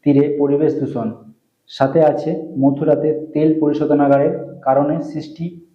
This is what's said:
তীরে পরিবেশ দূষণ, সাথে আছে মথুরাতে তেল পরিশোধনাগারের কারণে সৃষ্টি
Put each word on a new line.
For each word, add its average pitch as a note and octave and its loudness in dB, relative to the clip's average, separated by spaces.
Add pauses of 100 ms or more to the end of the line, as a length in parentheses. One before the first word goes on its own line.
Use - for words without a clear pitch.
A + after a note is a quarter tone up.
তীরে C#3+ 4 (160)
পরিবেশ C#3+ 2
দূষণ, A#2+ -6 (680)
সাথে C3+ 2 (120)
আছে - -4 (320)
মথুরাতে C#3 2 (240)
তেল D#3 2 (120)
পরিশোধনাগারের C#3+ 2 (340)
কারণে C#3+ 0 (140)
সৃষ্টি D#3+ -10 (300)